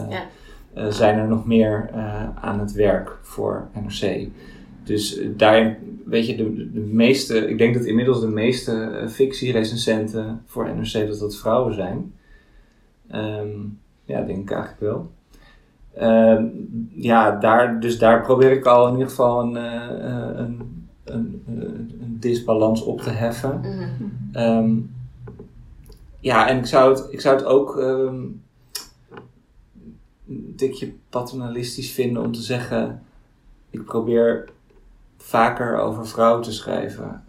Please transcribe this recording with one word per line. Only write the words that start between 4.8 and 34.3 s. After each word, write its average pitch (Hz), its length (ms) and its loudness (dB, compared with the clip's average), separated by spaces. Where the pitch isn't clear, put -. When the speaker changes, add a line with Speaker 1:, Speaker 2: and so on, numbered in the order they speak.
Speaker 2:
Dus, - 340 -4
eh, - 100 -6
daarin, 110 380 6
weet 117 220 0
je, 131 100 -4
de, - 340 -4
de 113 80 -8
meeste, 113 680 2
ik 113 100 -4
denk 117 160 4
dat 120 120 0
inmiddels 120 340 2
de 110 80 -2
meeste, 117 440 -2
eh, 110 260 -8
fictierecensenten 113 1400 -2
voor 117 240 -8
N 110 120 -6
R 110 100 -6
C 107 160 -2
dat 104 120 -6
dat 104 160 -6
vrouwen 117 380 0
zijn. 98 400 -6
Ehm, 107 400 -8
ja, 135 180 -4
denk - 180 -6
ik 98 120 -8
eigenlijk - 300 -8
wel. - 300 -4
Ehm, 113 520 6
ja, 113 420 4
daar, 113 480 4
dus 117 200 -2
daar 117 220 6
probeer 131 300 6
ik 131 140 2
al 123 220 8
in 123 60 0
ieder 131 160 0
geval 120 320 2
een, 120 160 -4
eh, 120 320 -8
eh, 120 480 -8
een, 120 480 -10
een, 123 440 -6
eh, 120 60 -8
een 117 180 -10
disbalans 113 640 2
op - 180 -4
te - 80 -6
heffen. 117 500 -4
Speaker 1:
Mhm. - 240 -6
Speaker 2:
Ehm, 113 400 2
ja, 113 280 4
en 127 100 2
ik 123 80 -2
zou 131 280 8
het, - 180 -2
ik - 100 -10
zou 139 140 6
het 135 100 0
ook, 135 340 4
ehm, 131 360 0
een - 280 -12
tikje - 360 -4
paternalistisch 123 840 -8
vinden 120 320 -2
om 117 80 -2
te 117 100 -6
zeggen: 117 600 -4
ik 110 160 -12
probeer 117 640 2